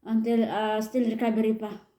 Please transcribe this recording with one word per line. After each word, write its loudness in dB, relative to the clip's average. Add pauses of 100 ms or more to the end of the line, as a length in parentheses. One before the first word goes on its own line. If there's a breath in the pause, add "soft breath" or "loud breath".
Until, 2
ah, -2
still 0
recovery 0
pa. -12